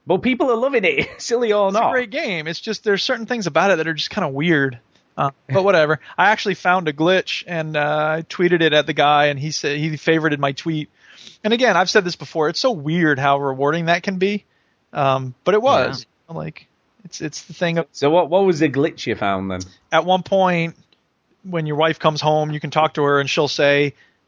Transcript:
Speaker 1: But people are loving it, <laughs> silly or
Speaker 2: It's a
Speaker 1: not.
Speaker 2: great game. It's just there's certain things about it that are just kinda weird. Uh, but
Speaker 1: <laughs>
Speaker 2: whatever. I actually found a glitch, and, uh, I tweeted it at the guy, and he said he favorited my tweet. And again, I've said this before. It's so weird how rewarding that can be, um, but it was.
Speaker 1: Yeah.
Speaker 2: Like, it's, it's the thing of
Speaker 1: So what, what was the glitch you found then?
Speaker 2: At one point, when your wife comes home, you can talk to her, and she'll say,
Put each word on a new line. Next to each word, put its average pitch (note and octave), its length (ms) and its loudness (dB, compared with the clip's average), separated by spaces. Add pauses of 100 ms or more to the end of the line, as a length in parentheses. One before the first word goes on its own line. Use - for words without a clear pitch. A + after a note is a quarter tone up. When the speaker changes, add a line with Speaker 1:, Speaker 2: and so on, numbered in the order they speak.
Speaker 1:
But - 120 0
people B3+ 340 0
are A#3 60 4
loving B3 260 0
it, D#3+ 300 0
<laughs> - 80 -20
silly A#3 320 0
or G#3 160 2
Speaker 2:
It's G3 80 -2
a - 20 2
Speaker 1:
not. G#3 120 2
Speaker 2:
great B3 180 -2
game. F#3+ 380 -6
It's E3 120 -8
just - 240 -8
there's G3 200 0
certain A#3 220 -4
things A3+ 220 -4
about E3+ 240 2
it F3 60 4
that D#3+ 100 -2
are E3 60 -4
just D3 160 -6
kinda F3+ 200 -4
weird. C#3 500 0 (380)
Uh, C#3+ 140 -2 (180)
but F#3 140 2
Speaker 1:
<laughs> - 0 -
Speaker 2:
whatever. D#3 360 4 (180)
I F#3+ 140 4
actually G#3+ 240 -2
found F3+ 320 0
a D3+ 60 -2
glitch, E3+ 540 0
and, D#3 300 -6
uh, D3+ 400 0
I E3 60 -6
tweeted F3 380 0
it D#3 120 4
at D3+ 120 4
the D#3 80 -4
guy, D3 340 4
and C#3+ 120 -2
he D#3 120 -6
said D3 260 -4
he D#3 140 -2
favorited D#3 480 0
my C#3+ 120 0
tweet. D3+ 380 -6 (540)
And A3 100 0
again, A#3 240 2
I've F3+ 120 2
said G#3 140 4
this F3 140 -4
before. D3+ 320 -2
It's - 100 -6
so C4 120 0
weird D#3 460 0
how C#3+ 220 2
rewarding C#3+ 460 -2
that E3+ 180 0
can F#3+ 140 -6
be, G3 260 -2 (480)
um, C3+ 420 -2 (120)
but F3+ 80 2
it G#3+ 80 2
was. D#3 440 0 (240)
Speaker 1:
Yeah. E3 60 -14
Speaker 2:
Like, D#3 320 -12 (380)
it's, - 160 -14
it's D#3 220 -10
the - 100 -20
thing E3+ 240 -2
of E3 160 -4
Speaker 1:
So C#3+ 160 0
what, D#3+ 200 4
what F#3+ 160 2
was F3 140 2
the D#3+ 80 4
glitch C#3 380 -2
you A#2 100 -2
found F#2+ 360 -2
then? F2+ 100 -6 (300)
Speaker 2:
At E3 140 2
one F#3 180 0
point, F3+ 520 0 (680)
when F3 220 -6
your D3+ 120 -4
wife D#3+ 220 2
comes D#3 200 0
home, D3+ 320 0
you D3+ 80 -6
can D3 120 -8
talk D#3 240 0
to D3+ 80 0
her, C#3+ 180 4
and C#3 80 -4
she'll D3+ 180 0
say, C#3+ 460 2 (340)